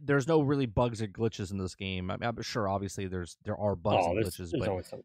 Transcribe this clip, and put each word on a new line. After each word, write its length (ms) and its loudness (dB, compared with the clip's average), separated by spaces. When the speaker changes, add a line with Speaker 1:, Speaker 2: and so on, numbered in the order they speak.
Speaker 1:
there's 200 4
no 160 6
really 240 2
bugs 340 0
or 60 -2
glitches 440 -2
in 80 -4
this 160 -4
game. 360 -4
I 60 -4
mean, 120 -2
I'm 140 -4
sure, 260 -2
obviously, 380 -2
there's, 380 -6
there 140 -2
are 160 2
bugs 320 4
Speaker 2:
Oh, 40 2
Speaker 1:
and 80 2
Speaker 2:
there's, 160 0
Speaker 1:
glitches, 160 -8
Speaker 2:
there's 100 -2
Speaker 1:
but 80 0
Speaker 2:
always 200 -2
some, 160 -14